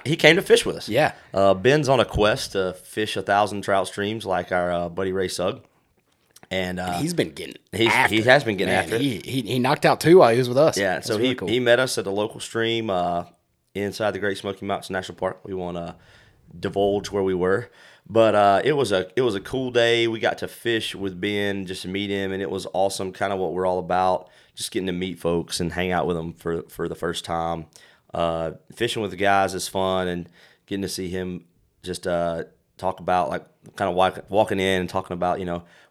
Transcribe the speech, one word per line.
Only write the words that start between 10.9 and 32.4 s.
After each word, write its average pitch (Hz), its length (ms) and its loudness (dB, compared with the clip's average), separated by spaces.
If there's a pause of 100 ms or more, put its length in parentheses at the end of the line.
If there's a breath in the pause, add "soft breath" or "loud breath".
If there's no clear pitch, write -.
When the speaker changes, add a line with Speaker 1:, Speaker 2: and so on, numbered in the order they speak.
Speaker 2:
That's 71 140 -6
Speaker 1:
so 110 100 0
Speaker 2:
really 123 120 0
Speaker 1:
he, 127 60 -2
Speaker 2:
cool. 98 140 -6
Speaker 1:
he 120 100 2
met 120 200 6
us 131 180 -2
at 107 80 -2
the 98 80 -4
local 107 260 -4
stream, 113 500 -2
uh, 87 360 0 (500)
inside 101 360 -2
the 92 80 -6
Great 98 180 -2
Smoky 101 280 -8
Mountains 98 240 -6
National 92 280 -8
Park. 92 260 -6
We 98 100 -12
won't, 87 220 -6
uh, 85 200 -10 (640 soft breath)
divulge 98 540 -2
where 101 120 -2
we 95 100 0
were, 92 380 0 (360 soft breath)
but, 110 280 4
uh, 101 280 6
it 147 100 2
was 127 180 0
a, 92 240 0
it 123 60 2
was 120 120 2
a 98 60 -4
cool 131 320 -6
day. 117 360 4
We 113 120 -4
got 110 200 0
to 92 80 -6
fish 113 460 -4
with 90 260 -6
Ben, 101 460 -2
just 90 180 -10
to 92 40 -12
meet 98 240 -4
him, 98 200 -2
and 98 120 -4
it 82 80 -4
was 92 220 -6
awesome. 98 380 -2
Kinda 98 240 -4
what 92 180 -2
we're 92 120 -2
all 92 140 0
about, 90 500 0 (240 soft breath)
just - 160 -10
getting 95 180 -4
to 90 60 -2
meet 90 240 -6
folks 85 420 -2
and 87 120 -2
hang 90 200 -2
out 82 140 0
with 87 100 -2
them 82 180 -8
for, 82 300 -6
for - 240 -8
the 82 60 -8
first 85 320 -6
time. 82 400 -4 (480 soft breath)
Uh, 82 380 -2 (200)
fishing 117 300 -4
with 104 80 -4
the 87 80 -10
guys 98 380 4
is 90 120 -6
fun, 95 400 0
and 90 220 -6 (380 soft breath)
getting 98 160 -6
to 92 60 -4
see 92 200 -8
him 92 360 -8 (360)
just, 90 240 -10
uh, 85 380 -2 (340)